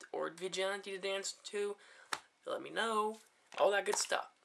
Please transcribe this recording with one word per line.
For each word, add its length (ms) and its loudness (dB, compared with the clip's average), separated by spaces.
or 200 -2
Vigilante 600 -4
to 60 -6
dance 380 -4
to, 260 -2
let 160 -2
me 80 -10
know. 480 0
All 140 8
that 120 4
good 140 2
stuff. 300 0